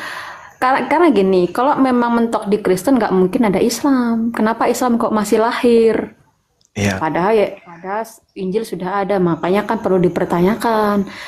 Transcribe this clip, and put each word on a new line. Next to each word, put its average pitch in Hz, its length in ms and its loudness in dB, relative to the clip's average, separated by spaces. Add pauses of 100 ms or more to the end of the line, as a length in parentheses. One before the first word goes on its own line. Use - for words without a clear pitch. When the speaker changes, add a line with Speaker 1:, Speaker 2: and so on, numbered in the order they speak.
(560)
Speaker 1:
karena, 254 320 0
karena 320 240 4
gini, 190 400 2
kalau 277 240 0
memang 240 400 0
mentok 226 320 -2
di 196 100 2
Kristen 190 380 0
nggak 208 160 0
mungkin 190 320 2
ada 185 160 2
Islam. 233 720 0
Kenapa 226 340 -2
Islam 240 300 0
kok 226 160 -2
masih 214 260 0
lahir? 226 800 2 (560)
Speaker 2:
Iya. 101 260 -2
Speaker 1:
Padahal 170 380 0
ya 202 120 2 (360)
ya, 196 160 -6 (320)
Injil 196 320 -4
sudah 190 400 -6
ada, 190 160 0
makanya 180 480 0
kan 220 160 -2
perlu 185 160 2
dipertanyakan. 202 1040 0 (240)